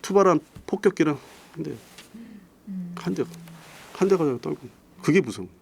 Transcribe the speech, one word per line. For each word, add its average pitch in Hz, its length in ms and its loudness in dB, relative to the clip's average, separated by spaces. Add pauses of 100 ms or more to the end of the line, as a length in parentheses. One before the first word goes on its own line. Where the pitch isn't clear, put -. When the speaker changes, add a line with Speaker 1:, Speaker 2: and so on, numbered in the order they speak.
Speaker 1:
투발한 190 380 4 (260)
폭격기는 170 500 0 (380)
한 156 100 -10
대, 147 80 -8 (960)
Speaker 2:
음. 180 300 -10
Speaker 1:
한 175 160 -6
대, 185 100 -4 (720)
한 190 160 0
대가 185 140 4 (180)
떨고 - 260 -8 (360)
그게 165 180 4
무서워. 95 260 -8 (140)